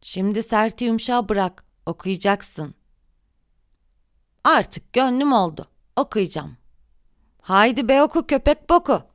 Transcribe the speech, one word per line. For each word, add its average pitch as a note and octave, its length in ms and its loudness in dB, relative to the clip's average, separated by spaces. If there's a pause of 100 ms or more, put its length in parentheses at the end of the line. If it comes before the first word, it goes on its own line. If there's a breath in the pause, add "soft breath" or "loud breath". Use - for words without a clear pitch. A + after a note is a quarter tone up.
Şimdi G3+ 360 -4
serti A3 420 -2
yumuşağı A3+ 440 -2
bırak, G3 360 -4 (220)
okuyacaksın. F#3+ 880 -4 (1700)
Artık - 480 0
gönlüm C4 400 0
oldu, F3+ 340 0 (300)
okuyacağım. D#3 600 -4 (880)
Haydi A3 460 2
be C4+ 140 6
oku D#4+ 240 0
köpek - 440 0
boku. D4+ 320 2 (120)